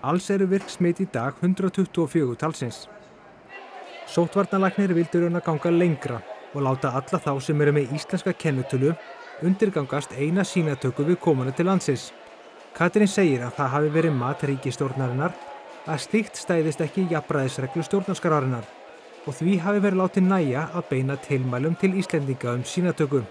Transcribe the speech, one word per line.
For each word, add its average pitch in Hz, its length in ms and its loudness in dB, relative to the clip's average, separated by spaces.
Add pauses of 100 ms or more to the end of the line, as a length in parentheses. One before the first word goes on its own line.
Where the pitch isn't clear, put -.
Alls 160 260 0
eru 196 160 4
virk 190 220 0
smit 175 320 0
í 190 100 0
dag 127 300 -2
hundrað 185 400 2
tuttugu 180 240 2
og 139 80 -4
fjögur 131 240 2
talsins. 151 480 -4 (1300)
Sóttvarnalæknir 190 800 2
vildi 170 320 2
raunar 170 160 0
ganga 170 320 0
lengra 160 480 2 (320)
og 143 100 -2
láta 131 300 0
alla 135 260 -2
þá 139 220 -2
sem 147 220 0
eru 147 100 6
með 143 240 0
íslenska 180 400 -4
kennitölu 139 580 0 (480)
undirgangast 165 720 0
eina 160 320 2
sýnatöku 143 580 0
við 175 140 2
komuna 131 340 2
til 170 140 0
landsins. 185 460 0 (600)
Katrín 190 380 4
segir 143 320 2
að 123 140 -6
það 135 160 0
hafi 147 180 2
verið 160 240 2
mat 127 320 -2
ríkisstjórnarinnar 135 840 -2 (580)
að 151 140 -4
slíkt 214 340 -2
stæðist 160 460 0
ekki 185 260 0
jafnræðisreglu 139 720 -2
stjórnarskrárinnar 151 800 0 (640)
og 143 80 -6
því 185 240 2
hafi 202 240 2
verið 190 160 2
látið 185 300 4
nægja 156 420 2
að 175 220 -4
beina 131 260 0
tilmælum 127 640 0
til 190 180 4
Íslendinga 135 560 -2
um 123 80 -2
sýnatöku. 147 680 0